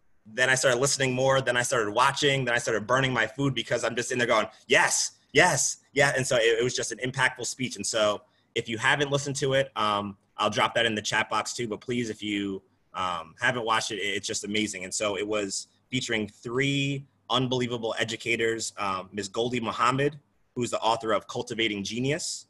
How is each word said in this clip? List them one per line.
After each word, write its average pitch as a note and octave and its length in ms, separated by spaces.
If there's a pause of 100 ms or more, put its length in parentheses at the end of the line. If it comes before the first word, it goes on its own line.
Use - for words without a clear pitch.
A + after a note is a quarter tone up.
(240)
Then B2 240
I C3 60
started B2 260
listening C3+ 320
more. C3 300
Then B2 160
I B2 40
started A2+ 300
watching. C3+ 540
Then A#2+ 80
I A#2+ 40
started G#2+ 280
burning B2+ 260
my A2+ 140
food C#3 280
because A#2+ 300
I'm A2+ 100
just B2 180
in B2+ 40
there A#2+ 100
going, A2 200 (200)
"Yes, C#3+ 460 (200)
yes, D#3 440 (160)
yeah." C#3 240
And B2+ 100
so C3 100
it, A2+ 240
it B2 40
was B2 100
just - 160
an A2+ 100
impactful B2+ 440
speech. - 320
And G2+ 100
so G#2+ 360 (320)
if - 120
you A2+ 120
haven't C#3 320
listened C#3 260
to C#3 160
it, C3+ 240
um, G#2 400 (220)
I'll G#2 100
drop A2+ 280
that A#2 100
in A2 80
the G#2 80
chat A2 260
box G#2+ 240
too. A#2+ 160
But G2+ 140
please, B2 260
if G#2 140
you, G2+ 400 (320)
um, E2+ 440
haven't A#2+ 280
watched A2 240
it, A2 60
it's G2+ 300
just G#2 180
amazing. G2+ 400
And F#2+ 100
so G#2 240
it G#2 100
was G#2 380 (240)
featuring A#2 380
three C#3 760 (240)
unbelievable B2 720
educators, A2+ 800
um, F#2+ 340
Ms. G2+ 160
Goldie A#2+ 320
Muhammad, B2+ 580 (360)
who's A#2+ 160
the A2 100
author A2 320
of G2 160
Cultivating A2 560
Genius B2+ 640